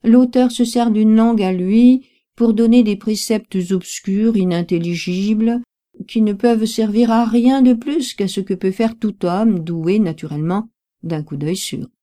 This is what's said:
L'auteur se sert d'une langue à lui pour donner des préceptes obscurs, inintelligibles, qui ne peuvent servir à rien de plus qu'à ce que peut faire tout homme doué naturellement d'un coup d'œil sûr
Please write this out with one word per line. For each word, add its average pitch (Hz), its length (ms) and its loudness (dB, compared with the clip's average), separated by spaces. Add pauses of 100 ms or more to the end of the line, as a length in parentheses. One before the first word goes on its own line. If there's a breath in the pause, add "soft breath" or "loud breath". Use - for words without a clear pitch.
L'auteur 247 480 4
se 240 140 0
sert 233 260 -2
d'une 214 220 2
langue 226 280 2
à 185 100 0
lui 226 560 2 (280 loud breath)
pour 233 180 2
donner 233 300 4
des 208 120 0
préceptes 214 640 -4 (140)
obscurs, 202 680 -2
inintelligibles, 180 1200 -2 (460)
qui 226 140 -2
ne 208 100 2
peuvent 226 340 0
servir 220 460 0
à 233 140 2
rien 240 360 2
de 247 120 6
plus 285 400 -4
qu'à 196 160 -4
ce 196 100 -6
que 196 140 -6
peut 190 180 -2
faire 226 260 -4
tout 202 280 -6
homme 190 340 0
doué 170 400 -2
naturellement 160 720 -4 (340)
d'un 165 180 -6
coup 151 140 -10
d'œil 151 220 -4
sûr - 300 -10 (160)